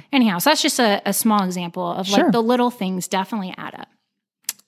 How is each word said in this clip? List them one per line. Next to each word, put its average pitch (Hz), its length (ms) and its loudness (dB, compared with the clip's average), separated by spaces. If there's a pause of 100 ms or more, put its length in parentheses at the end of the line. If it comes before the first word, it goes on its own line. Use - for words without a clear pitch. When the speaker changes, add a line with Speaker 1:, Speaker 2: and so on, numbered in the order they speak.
(120)
Speaker 1:
Anyhow, 226 260 2
so 277 140 2
that's 302 100 2
just 285 180 0
a, 208 240 4
a 196 100 -2
small 208 300 2
example 180 480 -4
of, 190 200 -4
like, 202 100 4
Speaker 2:
Sure. 233 100 4
Speaker 1:
the 233 120 2
little 247 260 2
things 185 380 -4
definitely 190 500 -4
add - 160 -10
up. - 140 -16 (800)